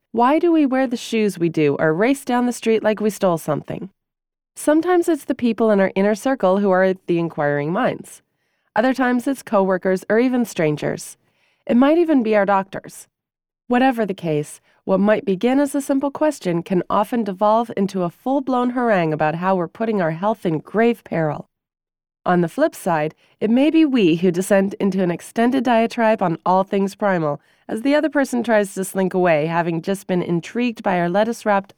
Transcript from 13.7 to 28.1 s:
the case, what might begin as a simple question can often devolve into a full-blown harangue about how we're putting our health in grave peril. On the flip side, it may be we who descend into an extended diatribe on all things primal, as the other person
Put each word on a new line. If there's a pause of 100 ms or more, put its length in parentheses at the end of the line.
the
case, (260)
what
might
begin
as
a
simple
question
can
often
devolve
into
a
full-blown
harangue
about
how
we're
putting
our
health
in
grave
peril. (800)
On
the
flip
side, (240)
it
may
be
we
who
descend
into
an
extended
diatribe
on
all
things
primal, (300)
as
the
other
person